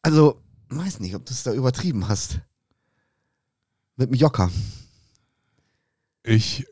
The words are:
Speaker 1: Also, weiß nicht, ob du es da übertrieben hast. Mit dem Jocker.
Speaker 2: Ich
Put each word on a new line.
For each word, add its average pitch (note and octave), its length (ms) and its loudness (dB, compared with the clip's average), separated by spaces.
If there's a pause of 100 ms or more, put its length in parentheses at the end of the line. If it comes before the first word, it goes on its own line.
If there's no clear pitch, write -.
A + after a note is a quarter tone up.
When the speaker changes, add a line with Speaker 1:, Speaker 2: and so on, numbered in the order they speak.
Speaker 1:
Also, D#3 380 4 (280)
weiß E3 320 -8
nicht, F#2 140 -8
ob - 120 -12
du C3 60 -10
es B2 100 -8
da B2 100 -4
übertrieben B2+ 560 -2
hast. - 320 -4 (1600)
Mit B2+ 140 0
dem C3 40 0
Jocker. B2 360 2 (1700)
Speaker 2:
Ich A2+ 500 2